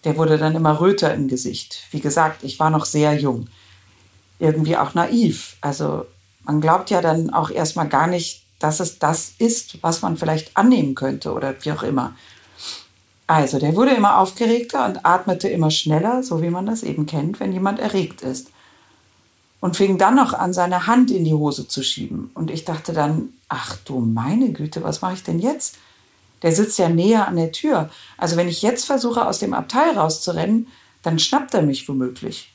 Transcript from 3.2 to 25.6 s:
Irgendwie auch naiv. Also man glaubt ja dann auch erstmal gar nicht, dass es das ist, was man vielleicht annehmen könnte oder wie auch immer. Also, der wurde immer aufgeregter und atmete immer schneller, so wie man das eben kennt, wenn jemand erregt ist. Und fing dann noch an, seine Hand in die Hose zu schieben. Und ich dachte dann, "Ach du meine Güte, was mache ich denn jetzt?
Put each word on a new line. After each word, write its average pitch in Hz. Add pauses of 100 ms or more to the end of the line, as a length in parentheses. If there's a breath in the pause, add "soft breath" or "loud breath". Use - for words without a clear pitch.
Irgendwie 156
auch 147
naiv. 170
Also 147 (400)
man 151
glaubt 160
ja 180
dann 165
auch 165
erstmal 156
gar 147
nicht, 175 (180)
dass 156
es 170
das 160
ist, 226
was 165
man 175
vielleicht 156
annehmen 180
könnte -
oder 135 (120)
wie 147
auch -
immer. 127 (1120 loud breath)
Also, 147
der 151
wurde 254
immer 208
aufgeregter 226
und 190
atmete 180
immer 160
schneller, 185
so 165
wie 170
man 180
das 226
eben 156
kennt, 156
wenn 196
jemand 196
erregt 190
ist. - (1040 soft breath)
Und 175
fing 196
dann 196
noch 262
an, 180
seine 180
Hand 247
in 180
die 156
Hose 147
zu -
schieben. -
Und 160
ich 160
dachte 160
dann, 156 (180)
"Ach -
du 131
meine 127
Güte, 156
was 160
mache 185
ich 185
denn 170
jetzt? 269 (640 soft breath)